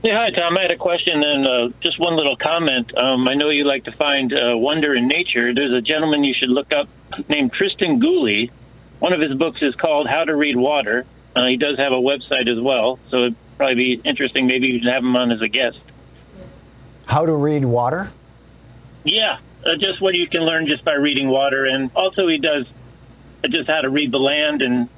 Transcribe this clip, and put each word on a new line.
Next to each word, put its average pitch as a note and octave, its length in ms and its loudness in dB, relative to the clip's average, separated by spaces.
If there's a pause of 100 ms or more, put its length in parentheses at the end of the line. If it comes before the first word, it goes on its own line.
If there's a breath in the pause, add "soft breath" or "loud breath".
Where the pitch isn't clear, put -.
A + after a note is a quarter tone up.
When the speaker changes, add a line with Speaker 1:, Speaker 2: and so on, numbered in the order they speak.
Speaker 1:
Yeah, A3 140 2
hi, A3+ 140 2
Tom. E3+ 280 0
I F#3+ 40 2
had F3 80 0
a E3+ 60 0
question E3+ 460 0
and, C#3+ 240 0
uh, B2 220 2 (120)
just - 200 -4
one E3+ 160 0
little C#3+ 200 0
comment. D3+ 600 0
Um, B2+ 320 2
I C3+ 60 0
know D3 160 2
you D3 140 2
like C3+ 200 0
to - 80 -10
find, C#3 400 -2
uh, A#2+ 240 0
wonder D3 380 0
in A#2+ 140 0
nature. B2 460 0
There's C3+ 180 0
a B2+ 80 2
gentleman D3+ 440 0
you C3 100 0
should B2+ 160 -2
look C#3 220 0
up D3 160 0 (400)
named C#3+ 240 0
Tristan F3+ 480 0
Gooley. B2 500 0 (480)
One F3 140 0
of E3 80 0
his C#3 140 0
books D#3 280 -2
is F#3 140 0
called D3 320 0
How D#3 160 0
to D#3 100 -2
Read C#3+ 220 0
Water. B2+ 480 0 (320)
Uh, B2+ 100 2
he B2+ 100 2
does C#3+ 220 -2
have C#3 140 2
a B2+ 80 2
website C3 480 0
as A#2 120 0
well, B2+ 380 0 (120)
so B2+ 80 0
it'd B2 160 0 (220)
probably C3+ 200 0
be B2 280 0
interesting. C3 440 -2
Maybe B2+ 200 2
you B2 120 0
should A#2+ 120 0
have C3 120 0
him B2+ 120 2
on B2 140 2
as A2 120 0
a A#2 60 -2
guest. A#2+ 300 -2 (1300)
Speaker 2:
How D3+ 180 2
to D#3+ 80 2
Read D3 320 2
Water? B2 460 0 (960)
Speaker 1:
Yeah, G#3+ 340 -2 (260)
uh, E3 140 0
just F#3+ 220 -4
what F#3+ 140 0
you F3 120 -2
can E3+ 160 -2
learn D#3+ 240 0
just C#3+ 180 -4
by D#3 80 0
reading C#3 360 0
water. C3+ 360 2
And C3 320 -2
also F#3+ 320 0
he D#3+ 100 0
does, C#3+ 280 -2 (760)
uh, C3 40 -2
just C#3 200 -2
how D#3 120 0
to C3+ 80 -2
read C3+ 240 0
the C#3 60 0
land D3 440 0
and B2 360 0